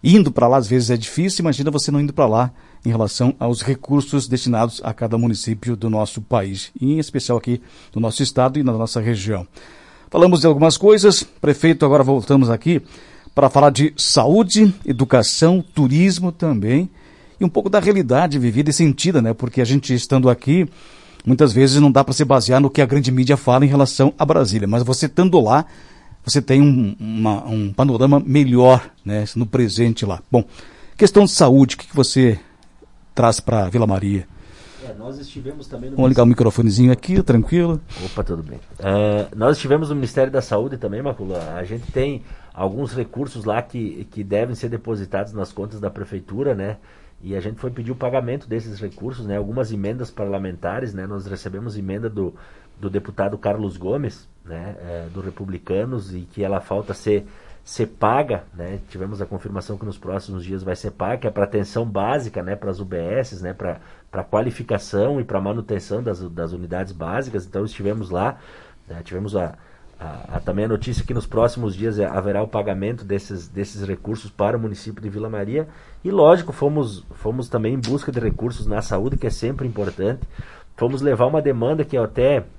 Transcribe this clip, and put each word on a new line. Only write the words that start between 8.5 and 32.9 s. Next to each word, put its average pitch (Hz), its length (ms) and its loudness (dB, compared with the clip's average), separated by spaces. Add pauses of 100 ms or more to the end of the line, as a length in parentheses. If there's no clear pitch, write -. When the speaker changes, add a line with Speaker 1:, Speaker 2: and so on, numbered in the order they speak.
Speaker 1:
e 147 40 0
na 127 100 2
nossa 113 260 -2
região. 107 480 -4 (640)
Falamos 175 300 6
de 160 40 2
algumas 156 320 6
coisas, 202 460 6
prefeito, 151 600 2
agora 139 180 6
voltamos 131 460 4
aqui 139 340 0 (500)
pra 135 160 4
falar 143 220 6
de 143 240 2
saúde, 190 800 4 (100)
educação, 135 760 2 (100)
turismo 170 600 2
também, 139 560 0 (500)
e 190 60 2
um 175 40 4
pouco - 200 0
da 202 100 4
realidade 165 580 2
vivida 123 320 2
e 147 40 0
sentida, 160 480 2
né? 113 120 2
Porque 123 280 -2
a 120 40 4
gente 139 300 0
estando 131 340 2
aqui, 143 380 2 (580)
muitas 127 280 4
vezes 135 260 6
não 147 120 8
dá 135 120 6
pra 135 100 -2
se 151 120 0
basear 127 340 4
no 139 100 4
que 147 120 0
a 139 40 6
grande 131 240 0
mídia 127 280 2
fala 127 260 4
em 139 60 6
relação 139 500 4
a 170 60 2
Brasília, 113 420 2
mas 117 160 0
você 123 220 -2
estando 165 340 4
lá, 120 260 4 (560)
você 135 200 -2
tem 135 200 4
um, 127 380 4
uma, 110 460 -2
um 107 260 -2
panorama 135 480 4
melhor, 127 680 6 (160)
né, 104 180 -2 (120)
no 117 100 0
presente 113 600 0
lá. 95 240 -4
Bom, 120 140 4 (540)
questão 208 260 8
de 185 80 4
saúde, 135 440 6
o - 20 -18
que - 100 -18
que - 80 -10
você 127 440 2 (760)